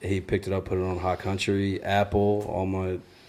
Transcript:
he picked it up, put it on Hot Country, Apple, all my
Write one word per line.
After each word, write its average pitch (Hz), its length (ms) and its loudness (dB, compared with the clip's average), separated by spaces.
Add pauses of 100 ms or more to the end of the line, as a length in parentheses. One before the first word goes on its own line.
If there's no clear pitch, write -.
he 95 200 0
picked 95 260 -2
it 95 60 -2
up, 95 120 -2
put 92 120 -2
it 92 60 0
on 92 160 -2
Hot 90 200 0
Country, 98 640 0
Apple, 104 640 2
all 92 200 -2
my 95 300 -2 (320)